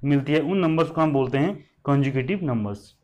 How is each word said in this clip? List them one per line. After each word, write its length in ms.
मिलती 280
है, 80
उन 160
numbers 320
को 120
हम 120
बोलते 240
हैं 180
conjugative 580
numbers। 500